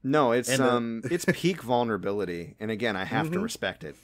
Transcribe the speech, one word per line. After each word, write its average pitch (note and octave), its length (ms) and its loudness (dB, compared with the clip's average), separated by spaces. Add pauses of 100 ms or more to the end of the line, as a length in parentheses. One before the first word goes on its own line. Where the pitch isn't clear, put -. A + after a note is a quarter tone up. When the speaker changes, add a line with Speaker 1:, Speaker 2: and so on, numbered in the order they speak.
Speaker 1:
No, C3+ 280 4
it's, A#2+ 180 2
Speaker 2:
And, C3 140 2
uh, B2 120 6
Speaker 1:
um, A#2 300 -2
Speaker 2:
<laughs> B2 60 -2
Speaker 1:
it's F3 140 -2
peak E3+ 360 0
vulnerability, G2+ 960 0
and A2 120 -4
again, A2 240 -2
I F#2+ 100 -4
have A2 220 0
to E2 80 -4
Speaker 2:
Mm-hmm. F#2+ 80 -2
Speaker 1:
respect G2+ 400 -6
it. D2 200 -12